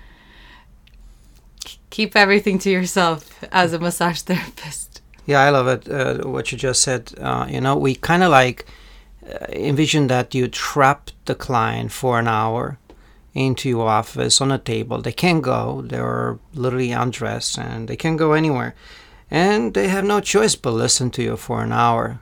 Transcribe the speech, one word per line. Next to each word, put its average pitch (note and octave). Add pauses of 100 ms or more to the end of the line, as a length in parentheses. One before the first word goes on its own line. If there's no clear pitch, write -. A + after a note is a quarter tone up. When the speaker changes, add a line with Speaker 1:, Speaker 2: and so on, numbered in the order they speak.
(1600)
Speaker 1:
k-, - (120)
keep G#3+
everything G3+
to G3
yourself F3+
as F3+
a E3+
massage E3+
<laughs> -
therapist. - (220)
Speaker 2:
Yeah, C#3+
I C#3
love C3
it, B2
uh, C3
what C3
you C3
just B2+
said. B2+
Uh, B2+
you B2+
know, C3+
we C#3
kinda, F3
like, C3 (580)
uh, -
envision D3
that B2+
you B2+
trap - (160)
the C3
client A2+
for B2
an A2+
hour A2+ (560)
into C3
your A#2
office A2+
on C3+
a C3+
table. A2+
They A#2+
can't E3+
go. B2+
They're A#2+ (160)
literally B2+
undressed, A#2+
and A2+
they A#2
can't D#3+
go D#3
anywhere. C#3+ (560)
And G3+
they G3
have F#3+
no G3+
choice G#3
but B2
listen A#2+
to B2+
you A2+
for A2+
an A2+
hour. A#2